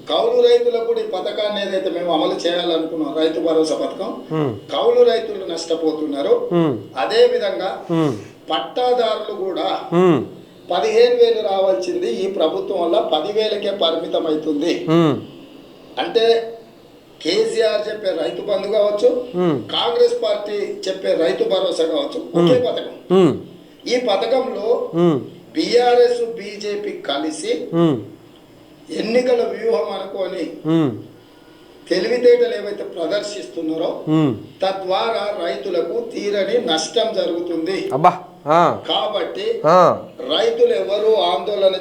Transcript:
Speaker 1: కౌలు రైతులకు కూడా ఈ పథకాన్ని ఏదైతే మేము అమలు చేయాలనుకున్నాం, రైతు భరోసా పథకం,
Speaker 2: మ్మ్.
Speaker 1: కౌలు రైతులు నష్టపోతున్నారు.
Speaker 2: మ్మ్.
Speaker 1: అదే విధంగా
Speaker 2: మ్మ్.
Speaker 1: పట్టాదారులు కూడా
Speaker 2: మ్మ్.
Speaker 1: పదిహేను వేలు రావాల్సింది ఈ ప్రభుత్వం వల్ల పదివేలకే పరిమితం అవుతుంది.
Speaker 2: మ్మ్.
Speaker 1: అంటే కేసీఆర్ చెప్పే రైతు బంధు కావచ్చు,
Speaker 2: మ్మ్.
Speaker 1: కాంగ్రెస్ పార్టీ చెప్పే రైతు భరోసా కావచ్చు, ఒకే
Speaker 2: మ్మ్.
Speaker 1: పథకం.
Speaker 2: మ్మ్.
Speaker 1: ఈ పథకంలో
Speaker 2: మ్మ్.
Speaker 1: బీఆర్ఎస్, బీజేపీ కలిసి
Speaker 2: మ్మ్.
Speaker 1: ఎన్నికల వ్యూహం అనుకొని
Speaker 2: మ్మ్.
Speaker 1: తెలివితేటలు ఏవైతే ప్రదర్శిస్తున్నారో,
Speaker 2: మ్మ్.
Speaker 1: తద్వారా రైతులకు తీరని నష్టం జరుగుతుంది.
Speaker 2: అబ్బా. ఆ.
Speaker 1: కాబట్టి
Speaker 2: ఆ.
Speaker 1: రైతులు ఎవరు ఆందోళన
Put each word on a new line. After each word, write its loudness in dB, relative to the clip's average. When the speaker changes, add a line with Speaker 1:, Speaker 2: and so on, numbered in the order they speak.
Speaker 1:
కౌలు 4
రైతులకు 4
కూడా 0
ఈ -4
పథకాన్ని -4
ఏదైతే -2
మేము -2
అమలు 0
చేయాలనుకున్నాం, -2
రైతు 0
భరోసా 2
పథకం, -4
Speaker 2:
మ్మ్. 0
Speaker 1:
కౌలు 6
రైతులు -2
నష్టపోతున్నారు. -2
Speaker 2:
మ్మ్. 2
Speaker 1:
అదే 4
విధంగా -2
Speaker 2:
మ్మ్. 0
Speaker 1:
పట్టాదారులు -2
కూడా -4
Speaker 2:
మ్మ్. 2
Speaker 1:
పదిహేను 4
వేలు 4
రావాల్సింది 0
ఈ -4
ప్రభుత్వం -2
వల్ల 2
పదివేలకే -2
పరిమితం -2
అవుతుంది. -2
Speaker 2:
మ్మ్. 4
Speaker 1:
అంటే 2
కేసీఆర్ 0
చెప్పే -4
రైతు -4
బంధు -2
కావచ్చు, 2
Speaker 2:
మ్మ్. 0
Speaker 1:
కాంగ్రెస్ 2
పార్టీ -2
చెప్పే -2
రైతు 0
భరోసా 0
కావచ్చు, -2
ఒకే 6
Speaker 2:
మ్మ్. 2
Speaker 1:
పథకం. -2
Speaker 2:
మ్మ్. 6
Speaker 1:
ఈ 2
పథకంలో 0
Speaker 2:
మ్మ్. 4
Speaker 1:
బీఆర్ఎస్, 4
బీజేపీ -6
కలిసి -4
Speaker 2:
మ్మ్. 4
Speaker 1:
ఎన్నికల 0
వ్యూహం -2
అనుకొని -6
Speaker 2:
మ్మ్. 2
Speaker 1:
తెలివితేటలు 4
ఏవైతే -8
ప్రదర్శిస్తున్నారో, -4
Speaker 2:
మ్మ్. 4
Speaker 1:
తద్వారా -2
రైతులకు -4
తీరని -2
నష్టం -2
జరుగుతుంది. -4
Speaker 2:
అబ్బా. 4
ఆ. 4
Speaker 1:
కాబట్టి -4
Speaker 2:
ఆ. 6
Speaker 1:
రైతులు 4
ఎవరు 0
ఆందోళన 2